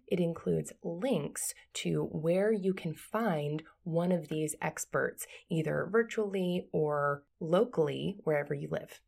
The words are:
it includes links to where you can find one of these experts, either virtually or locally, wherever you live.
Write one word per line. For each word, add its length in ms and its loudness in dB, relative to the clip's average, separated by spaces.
it 140 0
includes 540 0
links 680 -2
to 360 0
where 400 2
you 220 2
can 180 -4
find 720 -2
one 280 2
of 160 0
these 320 -2
experts, 680 -2
either 420 0
virtually 800 0
or 520 0
locally, 840 2
wherever 280 0
you 180 -6
live. 360 -6